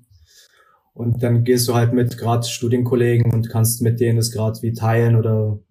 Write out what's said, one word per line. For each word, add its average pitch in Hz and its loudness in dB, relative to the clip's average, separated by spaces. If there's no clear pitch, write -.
Und 117 -4
dann 120 2
gehst 123 2
du 120 0
halt 120 2
mit 123 0
grad 117 -2
Studienkollegen 120 0
und 113 -2
kannst 113 0
mit 117 0
denen 117 2
das 113 -2
grad 110 -4
wie 117 -2
teilen 117 2
oder 110 0